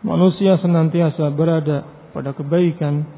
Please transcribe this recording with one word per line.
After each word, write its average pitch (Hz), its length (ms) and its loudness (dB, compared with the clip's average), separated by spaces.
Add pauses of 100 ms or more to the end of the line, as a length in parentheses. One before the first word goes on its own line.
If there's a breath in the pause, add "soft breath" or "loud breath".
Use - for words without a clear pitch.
Manusia 185 580 2
senantiasa 165 720 2
berada 156 480 0 (320)
pada 135 220 -8
kebaikan 151 640 -2 (160)